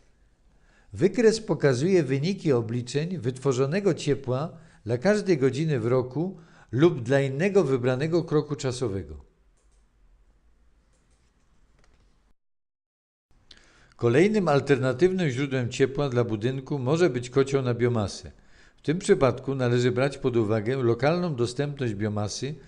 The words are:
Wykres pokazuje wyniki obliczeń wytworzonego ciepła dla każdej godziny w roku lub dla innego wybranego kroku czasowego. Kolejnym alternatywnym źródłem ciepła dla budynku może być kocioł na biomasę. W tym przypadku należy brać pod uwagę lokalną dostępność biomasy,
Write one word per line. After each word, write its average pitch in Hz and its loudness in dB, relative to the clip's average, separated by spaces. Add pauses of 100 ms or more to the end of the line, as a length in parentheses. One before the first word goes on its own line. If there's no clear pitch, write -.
(920)
Wykres 208 2
pokazuje 156 2
wyniki 147 0
obliczeń 123 -2
wytworzonego 135 0
ciepła 131 -4 (320)
dla 120 -2
każdej 190 2
godziny 135 0
w 110 -2
roku 131 -2 (360)
lub 143 2
dla 135 2
innego 165 2
wybranego 135 0
kroku 147 -2
czasowego. 98 -6 (4000)
Kolejnym 170 2
alternatywnym 143 2
źródłem 127 -4
ciepła 135 0
dla 120 0
budynku 131 -4
może 151 2
być 123 -6
kocioł 135 0
na 123 -2
biomasę. 110 -2 (440)
W - -20
tym 160 0
przypadku 135 2
należy 123 2
brać 139 -2
pod 123 0
uwagę 110 0
lokalną 139 0
dostępność 127 -4
biomasy, 104 -4 (140)